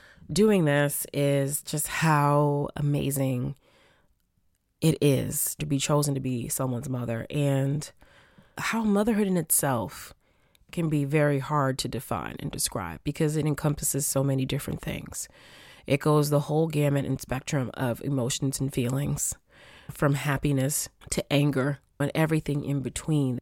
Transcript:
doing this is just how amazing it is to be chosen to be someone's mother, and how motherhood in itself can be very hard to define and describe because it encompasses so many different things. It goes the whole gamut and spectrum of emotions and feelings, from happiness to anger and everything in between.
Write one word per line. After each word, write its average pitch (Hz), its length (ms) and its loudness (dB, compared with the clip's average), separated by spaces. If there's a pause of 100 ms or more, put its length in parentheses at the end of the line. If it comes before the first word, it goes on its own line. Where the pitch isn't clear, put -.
(320)
doing 196 340 6
this 143 460 2
is 143 500 0
just - 260 -4
how 147 880 2
amazing 139 800 0 (1200)
it 160 200 4
is 135 560 2
to 151 100 -6
be 143 120 0
chosen 147 360 0
to 135 60 -4
be 127 280 -4
someone's 127 400 -4
mother, 117 400 -4
and 139 640 0 (680)
how 226 240 -2
motherhood 208 440 4
in 185 100 2
itself - 800 -2 (560)
can 165 180 -2
be 147 160 2
very 147 360 2
hard 135 380 0
to 139 100 -6
define 110 500 -6
and - 120 -8
describe 90 520 -6
because 151 340 -2
it 151 80 2
encompasses 147 640 0
so 135 160 0
many 135 240 0
different - 340 -6
things. - 480 -8 (580)
It - 120 2
goes 151 320 2
the 147 100 4
whole 156 280 0
gamut 143 360 2
and 131 160 -2
spectrum - 540 -4
of 120 280 -2
emotions 135 580 -2
and 135 120 -2
feelings, 139 640 -2 (560)
from 143 240 2
happiness 139 720 0 (220)
to - 220 -2
anger 143 480 2 (180)
and 143 160 0
everything 156 500 0
in 139 160 -2
between. 135 600 0